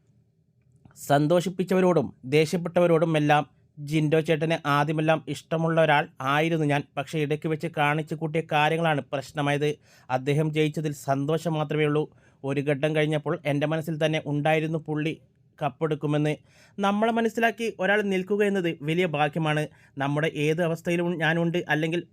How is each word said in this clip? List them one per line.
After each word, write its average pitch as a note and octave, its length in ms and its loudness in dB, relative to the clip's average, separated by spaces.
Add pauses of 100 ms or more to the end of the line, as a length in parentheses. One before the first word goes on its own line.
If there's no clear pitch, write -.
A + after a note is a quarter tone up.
(1080)
സന്തോഷിപ്പിച്ചവരോടും F3 960 2 (260)
ദേഷ്യപ്പെട്ടവരോടും E3 840 2
എല്ലാം. D3 240 4 (340)
ജിൻഡോ D3+ 500 0
ചേട്ടന് D#3+ 300 0 (160)
ആദ്യമെല്ലാം D#3 460 2 (140)
ഇഷ്ടമുള്ള E3 520 -2
ഒരാൾ D3+ 180 4 (300)
ആയിരുന്നു D#3+ 380 2
ഞാൻ. C#3+ 100 2 (160)
പക്ഷേ C#3 260 -6
ഇടയ്ക്ക് D3+ 300 -2
വെച്ച് D#3 240 -6
കാണിച്ചു D#3 420 0
കൂട്ടിയ D#3+ 220 -2 (100)
കാര്യങ്ങളാണ് D#3 500 2 (120)
പ്രശ്നമായത്. C#3+ 560 -2 (400)
അദ്ദേഹം C#3+ 380 0 (100)
ജയിച്ചതിൽ D#3 360 0 (140)
സന്തോഷം D#3 520 0
മാത്രമേ D3+ 300 0
ഉള്ളൂ. D3+ 140 0 (400)
ഒരു C#3 260 -2
ഘട്ടം D3 280 0
കഴിഞ്ഞപ്പോൾ D3+ 380 0 (160)
എൻ്റെ D3 200 0
മനസ്സിൽ D#3+ 320 -4
തന്നെ D#3 180 0 (120)
ഉണ്ടായിരുന്നു D#3 560 0
പുള്ളി D3+ 240 -2 (460)
കപ്പെടുക്കുമെന്ന്. D3+ 760 -2 (440)
നമ്മളെ G3+ 400 2
മനസ്സിലാക്കി A3+ 500 0 (140)
ഒരാൾ G3+ 180 2 (140)
നിൽക്കുക G3 360 0
എന്നത് F#3 200 0 (180)
വലിയ E3+ 260 2
ഭാഗ്യമാണ്. D3+ 500 0 (380)
നമ്മുടെ D3+ 280 0 (160)
ഏത് D#3+ 200 0
അവസ്ഥയിലും E3+ 460 -2 (100)
ഞാനുണ്ട്, E3 380 2 (140)
അല്ലെങ്കിൽ D#3+ 280 -2 (120)